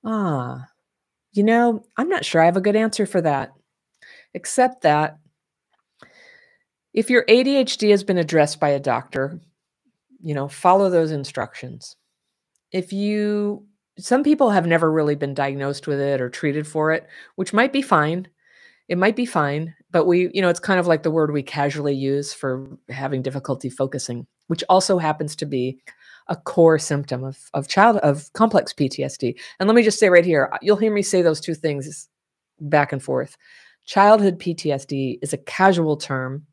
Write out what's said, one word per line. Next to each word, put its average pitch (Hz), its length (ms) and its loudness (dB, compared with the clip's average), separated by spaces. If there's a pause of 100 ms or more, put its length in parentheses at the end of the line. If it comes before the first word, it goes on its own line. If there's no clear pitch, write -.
Ah, 143 640 -4 (640)
you 202 100 0
know, 226 420 2 (140)
I'm 294 100 -2
not 370 160 -4
sure - 160 2
I 160 60 6
have 175 100 2
a 190 60 -2
good 208 120 0
answer 220 300 0
for 190 160 -2
that, 147 320 -2 (800)
except 254 480 -2
that 151 380 0 (1800)
if 220 160 -2
your 247 180 2
A 240 140 8
D 277 140 2
H 262 200 0
D 214 140 0
has 196 120 4
been 196 140 -2
addressed 156 420 0
by 147 120 0
a 139 100 0
doctor, 135 580 -4 (840)
you 151 140 -8
know, 143 140 -6
follow 185 420 2
those 165 220 2
instructions. 127 840 -10 (760)
If 185 200 -6
you, 208 720 -4 (360)
some 262 240 0
people 294 260 4
have 185 160 2
never 165 240 4
really 151 240 2
been 143 180 -6
diagnosed 139 540 -4
with 139 140 -2
it 139 200 0
or 123 80 -4
treated 151 380 -4
for 156 240 -2
it, 160 160 -2 (300)
which 185 160 -6
might 247 200 0
be 277 100 -2
fine. 170 440 0 (640)
It 175 100 -2
might 208 160 2
be 247 120 -2
fine, 156 500 -4 (160)
but 165 140 2
we, 180 280 2
you 190 80 0
know, 180 60 2
it's 175 100 0
kind 185 220 0
of 175 80 0
like 156 160 2
the 165 80 0
word 156 180 0
we 147 140 -4
casually 143 500 -4
use 139 380 -4
for 131 340 -8 (220)
having 135 340 -6
difficulty 131 480 -6
focusing, 127 560 -8 (220)
which 165 200 -4
also 185 300 4
happens 156 380 -4
to 147 100 -8
be 127 320 -4 (480)
a - 80 -6
core 160 460 4
symptom 139 420 -6
of, 135 160 -12 (160)
of 139 140 -6
child, 214 300 4
of 147 340 0
complex - 400 2
P - 160 -2
T 135 160 -6
S 135 120 -8
D. - 220 -4 (220)
And 190 80 0
let 220 80 4
me 240 80 6
just 214 160 0
say 208 80 6
right 175 160 8
here, 156 260 2 (120)
you'll 208 140 2
hear 214 160 0
me 202 100 -2
say 185 200 0
those 156 180 2
two 165 140 -6
things 143 540 -8 (520)
back 147 320 2
and 135 80 -6
forth. - 360 -6 (480)
Childhood 202 560 4
P 175 120 -6
T 151 200 -4
S 139 120 -4
D 135 380 -6
is 147 100 -6
a 147 60 -6
casual 170 580 2
term 135 560 -8